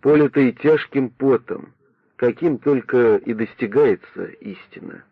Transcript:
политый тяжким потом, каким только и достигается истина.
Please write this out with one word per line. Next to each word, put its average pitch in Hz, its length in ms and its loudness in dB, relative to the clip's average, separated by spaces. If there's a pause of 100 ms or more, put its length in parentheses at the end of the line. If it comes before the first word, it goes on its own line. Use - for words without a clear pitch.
политый 143 500 2
тяжким 139 580 -2
потом, - 600 -4 (440)
каким 127 420 -2
только 123 580 2
и - 160 -4
достигается 107 920 -2
истина. 87 880 -18